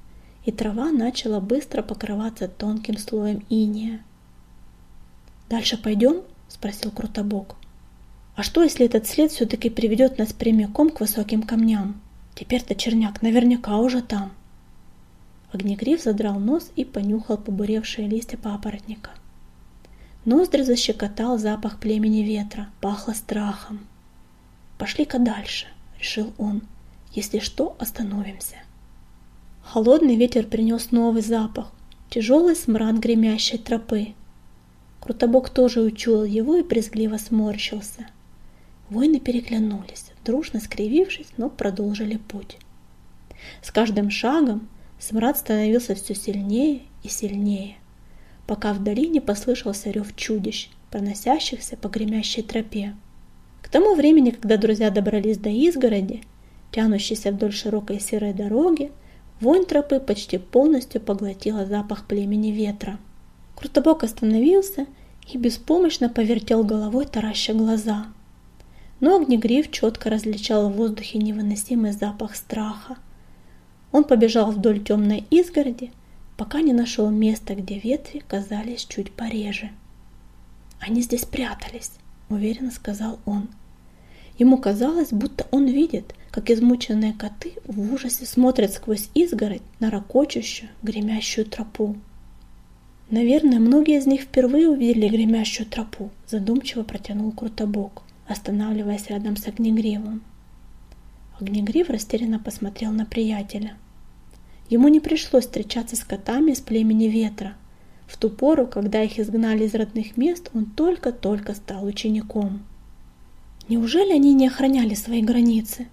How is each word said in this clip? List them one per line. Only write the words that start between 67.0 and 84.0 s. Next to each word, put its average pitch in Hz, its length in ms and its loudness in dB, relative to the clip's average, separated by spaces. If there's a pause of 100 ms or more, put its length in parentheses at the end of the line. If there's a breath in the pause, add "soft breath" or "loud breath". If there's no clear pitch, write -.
тараща 214 480 -4
глаза. 220 540 0 (920 soft breath)
Но 349 180 6
Огнегриф 254 540 4
четко 220 380 -2
различал 214 600 0
в 196 60 -4
воздухе 214 440 -2
невыносимый 214 720 0
запах 208 440 -6
страха. 214 640 -8 (920 soft breath)
Он 294 120 6
побежал 226 480 4
вдоль 208 320 2
темной 208 460 2
изгороди, 285 640 2 (460 soft breath)
пока 285 240 -4
не 294 120 4
нашел 233 360 2
места, 214 460 2
где 202 240 -8
ветви 285 480 -4
казались 214 580 -6
чуть - 260 -8
пореже. 214 600 -8 (1080)
"Они 233 220 -2
здесь 240 240 -2
прятались", - 640 -10 (380)
уверенно 226 420 -4
сказал 214 540 -8
он. 208 220 -4 (880 soft breath)